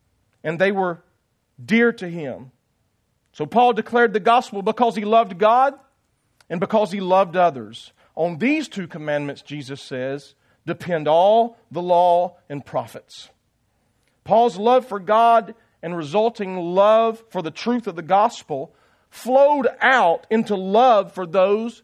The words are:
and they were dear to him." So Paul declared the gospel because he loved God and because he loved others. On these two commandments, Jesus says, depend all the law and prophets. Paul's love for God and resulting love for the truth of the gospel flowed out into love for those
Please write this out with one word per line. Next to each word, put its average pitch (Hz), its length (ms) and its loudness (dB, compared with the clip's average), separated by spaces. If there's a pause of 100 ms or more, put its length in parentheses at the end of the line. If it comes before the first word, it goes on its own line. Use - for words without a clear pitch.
(440)
and 160 160 -4
they 196 140 2
were 180 280 -4 (640)
dear 233 300 2
to 196 160 -14
him." 139 420 -10 (800)
So 151 140 -10
Paul 247 260 2
declared 233 400 0
the 214 80 -2
gospel 233 420 0
because 220 360 -2
he 208 80 -6
loved 208 320 0
God 247 380 2 (760)
and 170 100 -8
because 208 320 0
he 202 80 -8
loved 185 380 0
others. 131 560 -2 (220)
On 165 220 -4
these 285 300 -2
two 185 200 -12
commandments, 147 540 -6
Jesus 139 400 -14
says, 135 540 -10 (300)
depend 156 420 -6
all 208 500 2 (140)
the 165 100 -8
law 175 540 2 (140)
and 143 160 -12
prophets. - 640 -12 (920)
Paul's 220 340 2
love 247 300 2
for 208 120 -8
God 226 560 2 (260)
and 170 140 -8
resulting 190 600 -4
love 214 720 2
for 190 120 -8
the 160 100 -8
truth 233 360 -4
of 175 80 -8
the 170 60 -10
gospel 170 720 -2 (360)
flowed 277 580 2 (140)
out 226 480 2
into 220 260 -2
love 196 580 2
for 185 120 -8
those 202 580 -2